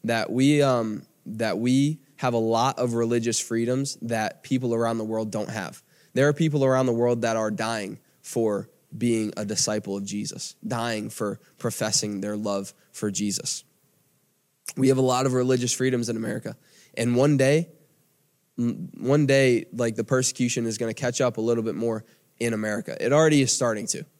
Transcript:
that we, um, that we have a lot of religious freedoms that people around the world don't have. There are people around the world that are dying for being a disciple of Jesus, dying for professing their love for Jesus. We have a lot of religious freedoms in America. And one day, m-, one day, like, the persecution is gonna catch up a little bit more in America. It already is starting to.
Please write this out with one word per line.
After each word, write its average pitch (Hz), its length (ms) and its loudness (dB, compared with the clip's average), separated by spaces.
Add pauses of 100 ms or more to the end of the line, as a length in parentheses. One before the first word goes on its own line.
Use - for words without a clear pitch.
that 113 280 0
we, 139 300 4
um, 120 400 2 (240)
that 107 320 -2
we 135 420 2 (180)
have 127 160 -2
a 117 40 0
lot 113 400 2
of 123 160 -2
religious 117 460 0
freedoms 123 640 -2
that 110 400 -4
people 127 300 -2
around 113 260 0
the 113 40 -4
world 110 280 -4
don't 107 180 -4
have. 107 320 -8 (320)
There 131 160 4
are - 40 2
people 151 300 2
around 131 220 4
the 120 80 2
world 117 300 2
that 113 120 0
are 110 160 0
dying 107 480 -4 (220)
for 104 480 -2 (260)
being 113 400 0
a 104 80 -6
disciple 104 540 -2
of 101 80 -6
Jesus, 104 500 -8 (100)
dying 113 440 -4
for 104 300 -6 (180)
professing 104 640 -2
their 104 160 -4
love 101 360 -4 (180)
for 107 200 -4
Jesus. - 540 -4 (1120)
We 131 120 4
have 131 80 4
a 131 40 2
lot 127 240 2
of 131 80 2
religious 127 400 2
freedoms 127 360 0
in 113 60 -4
America. 110 400 -6 (400)
And 120 200 0
one 143 220 6
day, 143 320 4 (880)
m-, 120 400 -2
one 143 280 2
day, 135 480 4
like, 117 220 -2
the 113 100 -2
persecution 123 640 0
is 110 100 -4
gonna 113 160 -4
catch 123 260 -4
up 127 180 2
a 113 40 -4
little 117 220 0
bit 110 120 -4
more 113 300 -4 (340)
in 117 140 0
America. 107 500 -4
It 117 80 2
already 151 300 6
is 127 100 2
starting 113 360 -2
to. - 180 -6 (140)